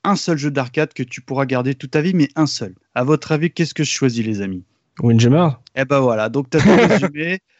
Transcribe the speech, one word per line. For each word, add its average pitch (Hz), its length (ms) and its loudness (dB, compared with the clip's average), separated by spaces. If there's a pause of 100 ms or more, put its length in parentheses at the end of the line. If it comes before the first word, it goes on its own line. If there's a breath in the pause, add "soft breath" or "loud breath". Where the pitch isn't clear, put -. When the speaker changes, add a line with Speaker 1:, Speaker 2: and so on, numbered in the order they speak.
Speaker 1:
un 196 100 2
seul 165 240 -2
jeu 147 140 -4
d'arcade 139 420 -4
que - 80 -6
tu - 180 -12
pourras 135 240 -4
garder 127 300 -2
toute 135 160 -14
ta 156 100 0
vie, 180 140 0
mais 156 220 2
un 156 100 2
seul. 98 300 -8 (180)
À 123 80 -2
votre 151 300 0
avis, 156 180 0
qu'est-ce - 240 -4
que 160 80 -2
je 139 80 -2
choisis, 117 340 -2
les 107 160 -4
amis ? 95 220 -8 (400)
Speaker 2:
Windjammer ? 120 460 4 (260)
Speaker 1:
Eh 135 100 -2
ben 139 140 0
voilà, 113 300 0
donc 131 200 -4
t'as 156 120 2
tout 196 80 6
Speaker 2:
<laughs> 190 420 4
Speaker 1:
résumé. 165 300 -6 (200)